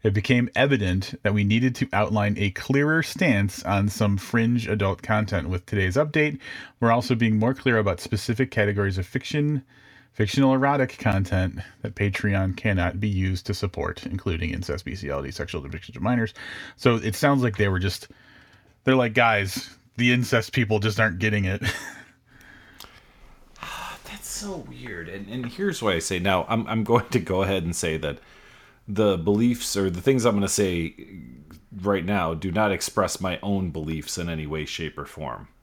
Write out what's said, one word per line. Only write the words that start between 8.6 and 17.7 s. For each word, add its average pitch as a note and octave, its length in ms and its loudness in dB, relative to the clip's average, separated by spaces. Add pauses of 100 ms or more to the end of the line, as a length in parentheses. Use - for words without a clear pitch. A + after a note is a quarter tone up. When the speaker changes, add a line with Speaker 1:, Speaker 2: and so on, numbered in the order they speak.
Speaker 1:
of F#2 80 -2
fiction, D3 560 -2 (520)
fictional C3 400 4
erotic C3+ 440 2
content F#2 640 0 (240)
that - 120 -8
Patreon G2 600 0
cannot F#2+ 420 0
be G#2 80 0
used F#2+ 380 0
to G2+ 80 -2
support, E2 520 -4
including E2+ 440 -2
incest, - 360 -6
bestiality, C#2 460 -6
sexual - 300 -8
depictions C#2 340 -12
of B1+ 60 -10
minors." A2+ 320 0 (420)
So A#2+ 200 4
it G#2+ 200 -2
sounds C#3+ 280 4
like G#2 140 0
they G2+ 120 4
were F#2 100 2